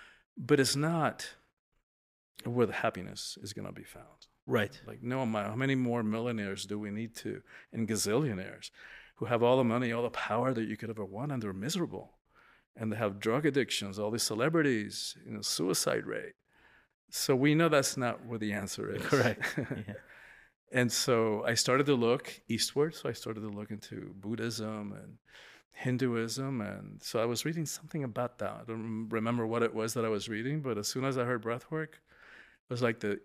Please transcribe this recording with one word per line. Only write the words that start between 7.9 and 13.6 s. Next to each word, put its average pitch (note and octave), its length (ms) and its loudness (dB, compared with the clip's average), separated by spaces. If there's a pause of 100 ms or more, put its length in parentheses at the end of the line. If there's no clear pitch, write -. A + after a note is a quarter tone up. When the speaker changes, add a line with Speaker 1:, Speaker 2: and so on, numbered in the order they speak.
Speaker 1:
who A#2 100 -6
have A#2 180 2
all B2 140 8
the C3 60 6
money, A#2 280 2
all A#2 120 -2
the A#2 60 0
power A#2+ 440 0
that A2+ 120 0
you G#2+ 100 -4
could A2 140 -8
ever G#2+ 160 -6
want, A2 260 -6
and B2+ 120 -2
they're G2+ 100 -4
miserable. C3 640 -4 (580)
And A2 160 -2
they G2+ 60 -2
have G2+ 220 0
drug A#2 260 2
addictions, G#2+ 540 0